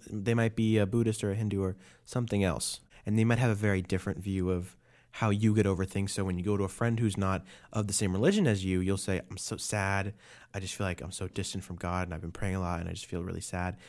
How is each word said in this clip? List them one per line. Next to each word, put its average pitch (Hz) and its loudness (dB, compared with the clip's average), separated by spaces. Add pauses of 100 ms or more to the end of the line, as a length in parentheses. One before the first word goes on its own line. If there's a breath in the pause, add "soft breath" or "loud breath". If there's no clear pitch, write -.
they 107 0
might 113 2
be 110 4
a 104 6
Buddhist 113 0
or 104 0
a 98 -2
Hindu 101 0
or 92 0 (300 loud breath)
something 107 0
else, 80 0 (260 soft breath)
and 104 2
they 110 6
might 117 6
have 123 4
a 104 2
very 101 2
different 92 -2
view 95 0
of 92 -2 (380 soft breath)
how 110 2
you 104 4
get 107 6
over 95 2
things. 98 -2
So 101 -2
when 92 -2
you 87 -4
go 104 2
to 101 0
a 95 0
friend 117 0
who's 107 2
not 95 0 (300 loud breath)
of 107 0
the 98 -4
same 98 0
religion 175 4
as 101 2
you, 92 2
you'll 92 0
say, 95 -2
"I'm 104 -12
so - -8
sad. 98 -2 (400 loud breath)
I 101 -6
just 95 -8
feel 104 -2
like 90 -4
I'm 92 -10
so - -8
distant 92 -6
from 87 -12
God, 90 -2
and 87 -8
I've 82 -8
been 87 -8
praying 95 -4
a 95 -2
lot, 87 -2
and 85 -6
I 85 -6
just 87 -10
feel 87 -6
really 87 -8
sad." 90 -4 (120 loud breath)